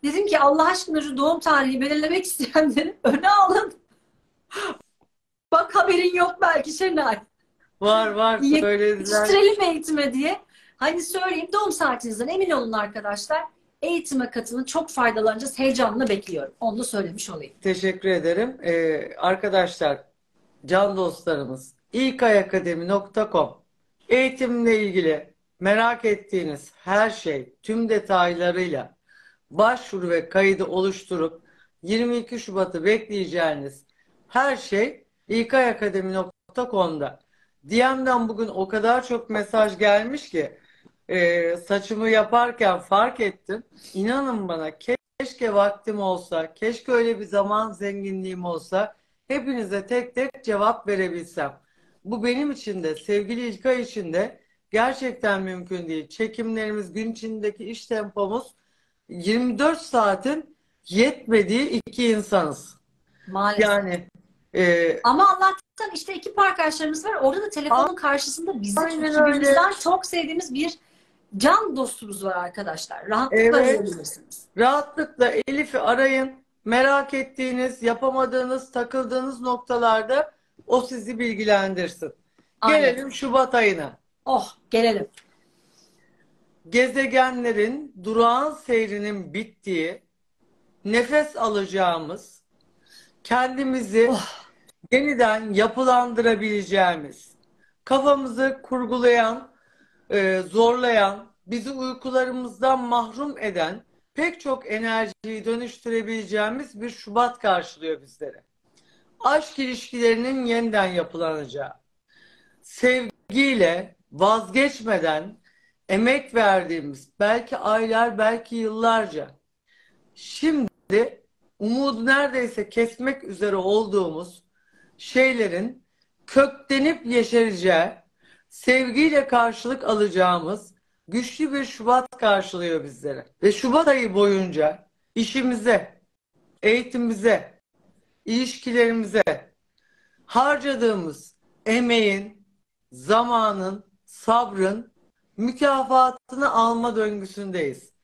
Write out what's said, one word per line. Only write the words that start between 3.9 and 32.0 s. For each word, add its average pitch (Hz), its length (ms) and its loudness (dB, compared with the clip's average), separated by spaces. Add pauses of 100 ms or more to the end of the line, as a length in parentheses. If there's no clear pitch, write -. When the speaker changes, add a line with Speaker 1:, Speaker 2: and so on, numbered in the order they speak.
Speaker 1:
Bak, 339 240 2
haberin 359 380 4
yok 359 260 2
belki 320 320 2
Şenay. 302 460 0 (640)
Speaker 2:
Var, 214 300 4
var. 220 280 2
Speaker 1:
Ye-, 277 220 4
Speaker 2:
Söylediler. 208 380 2
Speaker 1:
yetiştirelim 392 640 4
eğitime 311 500 -2
diye. 302 280 -2 (360)
Hani 320 260 -2
söyleyeyim, 359 500 -4
doğum 403 200 0
saatinizden 240 560 -2
emin 370 220 0
olun 247 220 -2
arkadaşlar. 208 720 -4 (380)
Eğitime 285 480 -4
katılın, 240 340 -8
çok 320 260 -4
faydalanacağız. 220 680 0
Heyecanla 247 500 0
bekliyorum. 180 520 -4
Onu 220 180 -2
da 240 60 -6
söylemiş 196 460 -6
olayım. 151 220 -14 (100)
Speaker 2:
Teşekkür 185 460 -2
ederim. 185 540 0
Ee, 165 540 -2
arkadaşlar, 180 880 0 (640)
can 196 300 2
dostlarımız, 156 760 -4 (180)
ilkayakademi 196 960 2
nokta 202 440 -2
com 156 300 -2 (460)
eğitimle 240 760 2
ilgili 175 520 -2 (260)
merak 226 440 2
ettiğiniz 185 680 -4 (120)
her 208 260 2
şey, 147 520 -8
tüm 226 260 -4
detaylarıyla 175 1120 0 (520)
başvuru 202 600 0
ve 165 180 0
kaydı 190 360 2
oluşturup 180 760 -4 (400)
yirmi 233 340 0